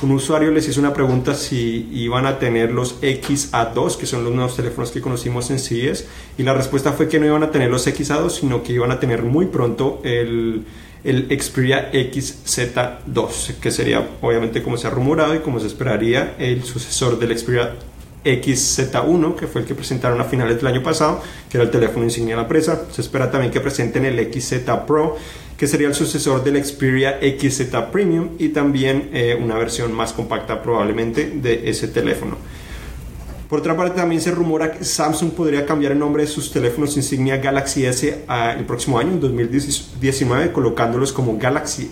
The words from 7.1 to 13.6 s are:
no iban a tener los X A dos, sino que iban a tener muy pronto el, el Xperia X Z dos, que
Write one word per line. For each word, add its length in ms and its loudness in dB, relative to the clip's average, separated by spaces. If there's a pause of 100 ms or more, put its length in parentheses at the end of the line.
no 60 4
iban 180 4
a 80 0
tener 180 4
los 180 0
X 240 -2
A 80 2
dos, 160 0
sino 280 0
que 100 -4
iban 180 2
a 80 0
tener 240 2
muy 240 2
pronto 580 0
el, 580 0 (400)
el 240 0 (100)
Xperia 540 0
X 540 -2
Z 640 -2
dos, 520 -2
que 120 0